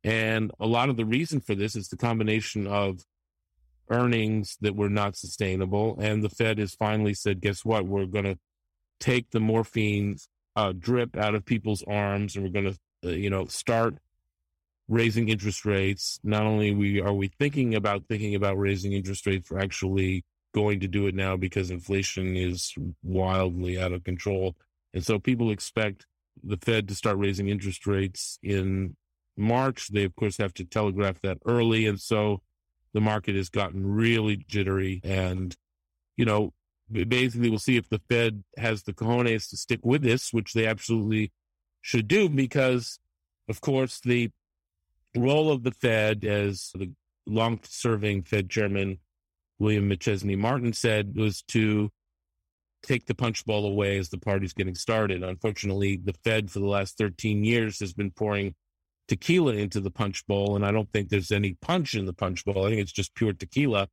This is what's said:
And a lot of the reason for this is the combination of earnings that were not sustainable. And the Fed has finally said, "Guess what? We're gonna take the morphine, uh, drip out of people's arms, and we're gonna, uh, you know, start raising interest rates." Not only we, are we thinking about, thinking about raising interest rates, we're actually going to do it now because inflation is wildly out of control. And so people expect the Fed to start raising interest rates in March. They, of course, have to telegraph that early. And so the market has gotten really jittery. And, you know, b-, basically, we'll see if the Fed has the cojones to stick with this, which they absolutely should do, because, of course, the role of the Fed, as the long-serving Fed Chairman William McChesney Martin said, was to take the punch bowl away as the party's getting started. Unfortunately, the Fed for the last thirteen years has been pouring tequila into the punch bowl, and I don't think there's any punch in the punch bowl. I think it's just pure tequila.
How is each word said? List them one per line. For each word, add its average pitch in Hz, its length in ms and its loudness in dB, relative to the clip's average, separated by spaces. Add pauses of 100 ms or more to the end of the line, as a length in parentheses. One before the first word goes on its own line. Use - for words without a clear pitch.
And 110 580 0
a 110 60 -2
lot 120 240 4
of 127 60 0
the 113 100 -2 (120)
reason 156 240 -2
for 104 140 -2
this 104 200 -4
is 104 140 -8
the - 80 -12
combination 110 720 0
of 98 360 0 (840)
earnings 113 720 2
that 104 140 0
were 104 140 2 (120)
not 101 160 0
sustainable. 95 840 -2
And 107 240 0
the 104 60 -2
Fed 110 300 0
has 101 140 -2
finally 107 420 0
said, 95 260 -2
"Guess 101 240 -2
what? 110 200 0
We're 98 200 -2
gonna 98 320 -2 (640)
take 123 320 0
the 113 100 0
morphine, 107 720 0 (400)
uh, 104 160 2 (160)
drip 120 300 0
out 107 180 0
of 101 80 -2
people's 107 400 -2
arms, 101 520 -2
and 98 100 -4
we're 92 120 -4
gonna, 98 200 -2 (260)
uh, 87 60 -4
you 95 200 -2
know, 95 160 -2
start 117 520 0 (920)
raising 113 400 4
interest 104 380 -2
rates." 98 580 0
Not 107 200 2
only 107 280 2
we, 101 300 2
are 101 200 2
we 98 60 0
thinking 143 460 0
about, 101 340 0
thinking 104 280 -2
about 98 220 2
raising 98 360 0
interest 98 320 -4
rates, 95 240 -2
we're 92 100 -4
actually 95 640 0 (300)
going 104 260 2
to 98 80 -4
do 101 200 0
it 95 80 -2
now 95 200 0
because 92 360 -4
inflation 92 680 -2
is 90 360 -4 (300)
wildly 92 800 0
out 90 80 -2
of 87 140 -6
control. 92 500 -2 (380)
And 92 100 -4
so 107 160 0
people 117 320 0
expect 104 540 -4 (380)
the 98 140 -4
Fed 110 320 0
to 98 60 -6
start 104 220 0
raising 98 300 -2
interest 98 400 -4
rates 95 560 -2
in 95 520 -2 (420)
March. 123 520 0
They, 101 140 0
of 92 120 -4
course, 104 220 -2
have 98 180 -2
to 95 80 -10
telegraph 98 580 0
that 95 240 -2
early. 113 420 4
And 101 120 0
so 107 420 0 (520)
the 107 80 2
market 107 340 2
has 95 140 -2
gotten 95 360 -2
really 107 520 2
jittery. 95 640 -2
And, 92 520 -2 (600)
you 123 100 2
know, 104 280 2 (360)
b-, 107 140 -2
basically, 120 460 2
we'll 107 100 2
see 127 180 2
if 110 120 -2
the 107 200 -2
Fed 113 340 2 (140)
has 110 260 -2
the 101 100 -8
cojones 117 560 0
to - 80 -12
stick - 260 -2
with 139 200 4
this, 123 280 2
which 113 220 -2
they 113 120 2
absolutely 110 680 0 (480)
should 110 260 0
do, 190 220 4
because, 131 680 0 (500)
of 107 100 -4
course, 131 400 0
the 120 320 2 (840)
role 147 340 4
of 127 120 0
the 123 80 0
Fed, 107 520 2
as 101 500 -2
the 95 180 -8 (340)
long-serving 107 960 0
Fed 95 260 0
Chairman 98 500 0 (600)
William 104 300 2
McChesney 98 480 0
Martin 120 360 0
said, 107 420 0
was 107 280 0
to 107 480 2 (920)
take 123 220 -2
the 117 100 -2
punch 117 300 -2
bowl 104 200 0
away 101 320 0
as 92 120 -4
the 98 80 -10
party's 98 360 -2
getting 92 220 -2
started. 101 480 0
Unfortunately, 98 760 -2
the 90 160 -4 (100)
Fed 110 280 0
for 104 80 -6
the 98 80 0
last 101 300 0
thirteen 104 460 0
years 110 360 2
has 92 140 -6
been 101 180 -4
pouring 101 420 -2 (540)
tequila 160 460 4
into 104 260 -2
the 95 100 -2
punch 101 380 -4
bowl, 101 280 2
and 101 100 2
I 101 60 2
don't 107 200 0
think 101 160 0
there's 98 240 0
any 101 220 0
punch 165 420 -2
in 98 100 -2
the 90 80 -4
punch 92 300 -4
bowl. 98 220 0
I 104 40 2
think 110 120 0
it's 92 100 -4
just - 240 -6
pure 107 180 0
tequila. 104 600 0